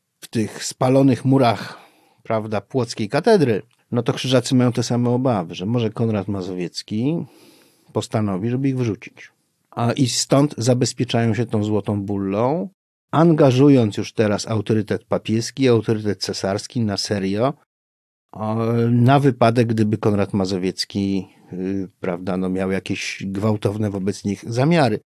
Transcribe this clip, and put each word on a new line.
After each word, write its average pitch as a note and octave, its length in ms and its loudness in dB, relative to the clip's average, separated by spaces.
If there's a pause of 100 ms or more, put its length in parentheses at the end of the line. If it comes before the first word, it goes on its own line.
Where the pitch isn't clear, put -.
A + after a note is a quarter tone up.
(200)
w - 80 -20
tych - 360 -6
spalonych C3 600 2
murach, C3 540 2 (440)
prawda, G#2+ 380 -4
płockiej A2+ 480 -4
katedry, E3 540 2 (300)
no A#2+ 100 0
to C3 100 0
krzyżacy B2+ 420 0
mają B2 180 4
te A#2+ 100 -2
same A#2+ 280 -2
obawy, A#2+ 440 -2
że F2 120 -8
może A#2 240 -2
Konrad G#2+ 380 -2
Mazowiecki G2+ 960 -4 (680)
postanowi, G#2+ 580 -2
żeby C3+ 180 -2
ich C3+ 80 -2
wyrzucić. - 560 -6 (380)
A A#2+ 220 -2
i C3+ 160 0
stąd - 500 0
zabezpieczają A#2+ 760 0
się A2+ 120 -2
tą G#2 180 -2
złotą G#2 380 -2
bullą, G#2 680 -2 (420)
angażując C#3 840 6
już G#2 160 -6
teraz G#2 360 0
autorytet G#2+ 560 -2
papieski, A#2 640 -2
autorytet G#2+ 520 0
cesarski G2+ 600 -4
na G#2 160 -2
serio, G#2 580 -2 (800)
a, G#2+ 240 -6 (340)
na A#2+ 300 6
wypadek, A#2+ 460 2
gdyby G#2+ 320 0
Konrad G2+ 360 0
Mazowiecki, G2 960 -2 (240)
y, F#2 360 -4 (120)
prawda, F#2 360 -4
no, F#2 120 -2
miał F#2+ 220 -2
jakieś - 560 -6
gwałtowne G#2 640 -2
wobec G2 340 -4
nich G2+ 280 -6
zamiary. C3 480 2 (160)